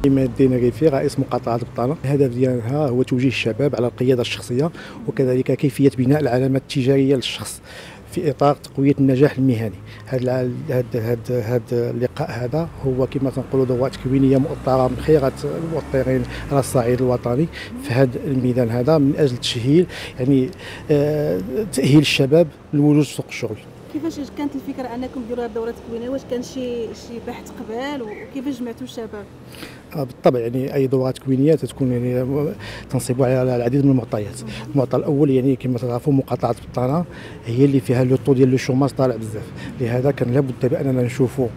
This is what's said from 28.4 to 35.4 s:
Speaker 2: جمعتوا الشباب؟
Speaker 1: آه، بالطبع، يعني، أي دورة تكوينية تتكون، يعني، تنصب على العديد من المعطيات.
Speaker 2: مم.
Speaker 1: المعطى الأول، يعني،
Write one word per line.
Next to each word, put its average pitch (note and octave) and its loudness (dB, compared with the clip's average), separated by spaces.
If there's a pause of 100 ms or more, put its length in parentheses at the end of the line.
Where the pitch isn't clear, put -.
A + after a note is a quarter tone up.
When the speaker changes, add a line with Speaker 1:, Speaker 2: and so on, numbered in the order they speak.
Speaker 2:
جمعتوا A#3+ -8
الشباب؟ G#3+ -12 (720)
Speaker 1:
آه، C#3+ -2
بالطبع، B2+ 2
يعني، B2+ -2
أي C#3 2
دورة C3 2
تكوينية C3+ 2
تتكون، C3 -2
يعني، B2 -2 (640)
تنصب B2+ 0
على B2+ 2
العديد B2 2
من C#3 6
المعطيات. A2 -2
Speaker 2:
مم. - -12 (240)
Speaker 1:
المعطى B2+ 2
الأول، D3 2
يعني، C3 4